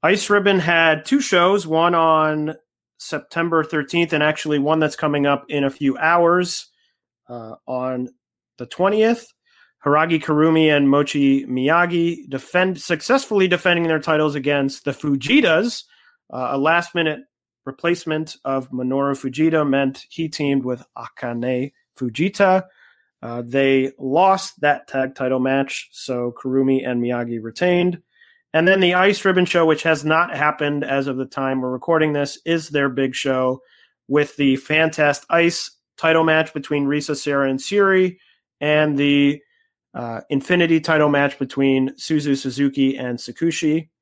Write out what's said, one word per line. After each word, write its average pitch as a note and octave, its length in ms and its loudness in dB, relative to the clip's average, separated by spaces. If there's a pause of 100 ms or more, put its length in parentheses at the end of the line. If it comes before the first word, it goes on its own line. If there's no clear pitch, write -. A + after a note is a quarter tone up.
Ice G3 280 0
Ribbon G3+ 300 4
had E3 440 2
two C#4 160 0
shows, F#3 480 2
one E3 280 2
on D#3 600 2 (460)
September E3 640 -4
thirteenth D#3+ 480 -2
and D3+ 100 0
actually D3+ 380 0
one D#3 200 0
that's D3+ 180 -2
coming D3 280 0
up C#3+ 220 0
in C#3+ 160 -2
a C#3 60 0
few C3+ 280 -4
hours, F3 720 2 (600)
uh, A2+ 260 -14 (100)
on B2+ 440 -6 (480)
the B2 80 -12
twentieth. G#3+ 680 0 (540)
Haragi D#3 360 2
Kurumi D#3 540 4
and C#3+ 140 4
Mochi C#3 560 2
Miyagi E3+ 840 0
defend, F3+ 520 -4
successfully G3+ 680 0
defending E3+ 400 0
their D#3+ 140 0
titles D3+ 340 0
against C#3 480 -2
the C#3+ 80 -4
Fujitas. F3 920 0 (440)
Uh, B2+ 220 -6
a C#3 60 -2
last-minute E3 640 0 (440)
replacement D#3 800 -4
of C3+ 280 -4
Minoru C3+ 460 -2
Fujita D3+ 480 0
meant C3+ 440 -2
he D#3+ 180 -8
teamed C#3 380 -2
with B2 180 -6 (140)
Akane B2 720 -6 (260)
Fujita. F#3 680 0 (560)
Uh, A#2+ 240 -10
they C3+ 520 2
lost F3+ 640 0
that D3 300 0
tag C3+ 260 -4
title C3 240 -2
match, C3+ 540 -2
so B2 440 -6
Kurumi C3+ 480 0
and B2 160 -4
Miyagi A#2+ 400 -4
retained. F3 600 0 (500)
And E3 160 2
then F#3+ 120 4
the F3+ 160 2
Ice G3 280 2
Ribbon F#3 220 2
show, E3+ 220 2
which D#3 160 0
has D#3 200 0
not D#3+ 320 0
happened D3 480 -2
as C3+ 220 -2
of C3+ 120 -6
the C3 80 -6
time C3+ 360 -4
we're B2+ 80 -4
recording D#3 440 0
this, C#3+ 320 -4
is E3 240 -2
their C#3+ 200 0
big C3 240 -2
show C3 480 -2 (460)
with C#3+ 300 0
the C3+ 200 2
Fantast D#3 720 0
Ice E3+ 400 0 (280)
title E3 260 2
match D#3+ 280 2
between C#3+ 360 -2
Risa, D3 280 -2
Sera, C#3 320 -2
and C3+ 120 -2
Syuri, F#3+ 580 2 (420)
and D3+ 380 2
the, C#3+ 420 2 (540)
uh, A#2 280 -8 (100)
Infinity E3 480 2
title D#3 300 2
match C#3+ 280 0
between C3+ 520 0
Suzu D3 460 -2
Suzuki C3+ 600 -2
and B2 220 -6
Sakushi. D#3 680 -4 (120)